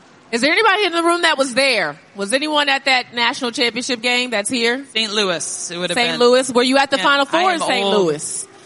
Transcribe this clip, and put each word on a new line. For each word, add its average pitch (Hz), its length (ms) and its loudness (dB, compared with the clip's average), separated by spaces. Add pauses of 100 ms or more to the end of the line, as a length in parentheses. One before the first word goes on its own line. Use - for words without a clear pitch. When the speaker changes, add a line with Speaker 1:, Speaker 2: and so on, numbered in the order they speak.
(320)
Speaker 1:
Is 233 80 -2
there 277 120 2
anybody 415 340 2
in 330 60 -2
the 339 120 0
room 339 180 2
that 320 160 2
was 269 160 -2
there? 220 440 0 (180)
Was 196 160 -4
anyone 294 360 0
at 269 180 0
that 247 280 0
national 240 380 -2
championship 240 500 -4
game 247 280 0
that's 208 200 -4
here? 247 360 -2
Speaker 2:
Saint 220 260 -4
Louis. 185 580 -4
It 175 80 -8
would 175 120 -4
have 175 60 -2
Speaker 1:
Saint 240 220 -2
Speaker 2:
been. 240 100 6
Speaker 1:
Louis. 254 240 2
Were 247 120 4
you 262 140 2
at 277 120 2
the 277 60 0
Speaker 2:
Yeah, 190 80 -2
Speaker 1:
Final 277 220 2
Speaker 2:
I - 40 -12
Speaker 1:
Four 359 200 2
Speaker 2:
am 339 120 -2
Speaker 1:
in - 40 -2
Saint - 180 0
Speaker 2:
old. 196 220 2
Speaker 1:
Louis? - 420 -6 (180)